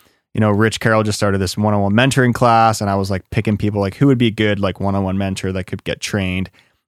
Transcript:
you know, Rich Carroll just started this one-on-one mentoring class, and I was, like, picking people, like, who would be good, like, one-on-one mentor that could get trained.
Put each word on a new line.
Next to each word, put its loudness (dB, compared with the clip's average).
you -2
know, 2
Rich 0
Carroll 2
just -4
started 0
this -4
one-on-one 0
mentoring 2
class, 4
and 0
I 0
was, -2
like, -8
picking -2
people, -2
like, -2
who 2
would 4
be 2
good, 0
like, -4
one-on-one -2
mentor -4
that -6
could -10
get -6
trained. -4